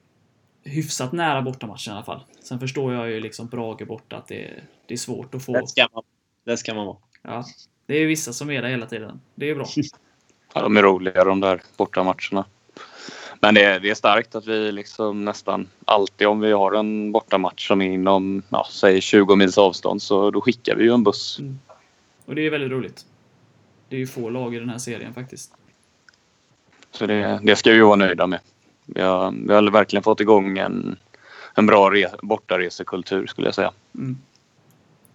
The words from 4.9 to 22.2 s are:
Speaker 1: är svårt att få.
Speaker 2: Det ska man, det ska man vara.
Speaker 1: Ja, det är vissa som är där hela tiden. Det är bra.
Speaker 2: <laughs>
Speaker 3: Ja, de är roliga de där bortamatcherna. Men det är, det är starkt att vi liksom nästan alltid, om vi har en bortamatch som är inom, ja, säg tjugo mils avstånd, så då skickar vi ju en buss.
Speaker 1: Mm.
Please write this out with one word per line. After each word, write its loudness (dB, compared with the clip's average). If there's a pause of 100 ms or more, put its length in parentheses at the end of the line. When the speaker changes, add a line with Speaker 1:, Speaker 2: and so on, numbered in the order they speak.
Speaker 1:
är -8
svårt -12
att -12
få. -8
Speaker 2:
Det -6
ska 2
man, -14 (420)
det -4
ska -8
man -6
vara. -12 (260)
Speaker 1:
Ja, -12 (420)
det -6
är 2
vissa -4
som -10
är -6
där -6
hela -6
tiden. -12 (140)
Det -6
är -2
bra. -8
Speaker 2:
<laughs> -10 (800)
Speaker 3:
Ja, -2
de 2
är 6
roliga 4
de 2
där 0 (140)
bortamatcherna. -4 (960)
Men 6
det 8
är, 4
det -2
är 0
starkt 0
att -10
vi -2
liksom -6
nästan -6 (160)
alltid, 0
om 2
vi 2
har 2
en -2
bortamatch -2
som 2
är -2
inom, 0
ja, -2
säg 4
tjugo 6
mils 2
avstånd, 2
så 0
då -2
skickar -2
vi 2
ju 6
en 4
buss. -2
Speaker 1:
Mm. -12 (640)